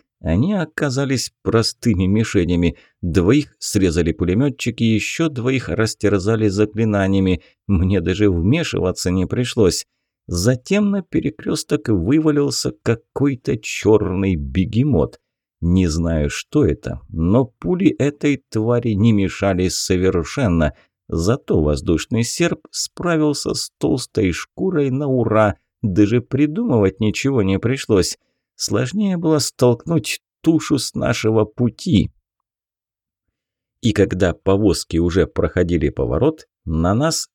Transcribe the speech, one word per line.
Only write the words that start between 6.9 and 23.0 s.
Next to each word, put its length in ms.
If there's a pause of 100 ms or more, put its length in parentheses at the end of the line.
Мне 340
даже 300
вмешиваться 800
не 160
пришлось. 640 (400)
Затем 640
на 100
перекрёсток 880
вывалился 840 (100)
какой-то 760
чёрный 800
бегемот. 840 (460)
Не 220
знаю, 420
что 360
это, 420
но 380
пули 440
этой 600
твари 460
не 180
мешали 560
совершенно. 1040 (340)
Зато 540
воздушный 640
серп 460
справился 840